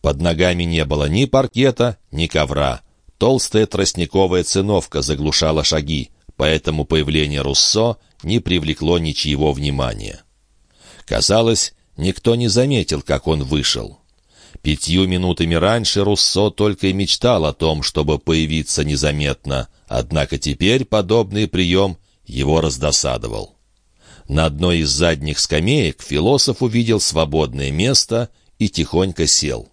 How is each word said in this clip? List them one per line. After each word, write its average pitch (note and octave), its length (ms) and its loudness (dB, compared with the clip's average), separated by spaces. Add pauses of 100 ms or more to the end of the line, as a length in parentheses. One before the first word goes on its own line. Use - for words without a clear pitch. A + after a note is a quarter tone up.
Под D2 180 0
ногами F2 440 2
не E2 200 0
было D2 240 0
ни G#2 160 2
паркета, B2+ 720 0 (120)
ни E2 160 -2
ковра. C#2 560 0 (360)
Толстая A2 480 2
тростниковая F#2 760 0
циновка G2 580 0
заглушала D2+ 640 0
шаги, D2 480 -2 (260)
поэтому D2+ 480 0
появление D2 580 0
Руссо G#2+ 540 0 (260)
не G#2+ 180 0
привлекло D#2+ 580 0
ничьего D2 540 0
внимания. C2 680 -6 (840)
Казалось, A2 680 2 (220)
никто F#2+ 380 0
не A#2+ 140 0
заметил, G#2 540 0
как C#2+ 260 -2
он D2+ 160 0
вышел. C2 540 -2 (640)
Пятью E2 440 0
минутами F2+ 480 0
раньше G2+ 500 2
Руссо G2+ 460 2
только G2+ 380 0
и F#2+ 40 2
мечтал G2 520 0
о D2 80 0
том, D#2+ 300 0
чтобы D2 360 0
появиться D#2 680 0
незаметно, C#2+ 840 -2 (180)
однако C2+ 520 -4
теперь F#2+ 460 0
подобный G#2 640 0
приём F2+ 500 0 (280)
его C#2 340 0
раздосадовал. B1 960 -4 (720)
На D#2 180 2
одной E2 320 0
из D2+ 100 0
задних D2 500 0
скамеек F2+ 640 0
философ A#2 600 0
увидел A2+ 360 2
свободное C#2+ 720 0
место A#2 600 0 (280)
и G#2+ 100 0
тихонько E2 580 0
сел. C2 460 -2